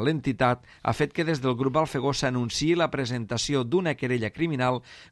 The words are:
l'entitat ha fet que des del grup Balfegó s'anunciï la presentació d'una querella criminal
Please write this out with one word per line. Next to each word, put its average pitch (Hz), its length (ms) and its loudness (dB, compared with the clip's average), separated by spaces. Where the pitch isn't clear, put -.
l'entitat 131 560 2
ha 117 80 2
fet 143 240 0
que 170 80 0
des 156 160 0
del 131 160 2
grup 131 160 0
Balfegó 143 400 0
s'anunciï 127 640 0
la 165 160 2
presentació 123 720 -2
d'una 156 320 0
querella 123 320 0
criminal 127 540 0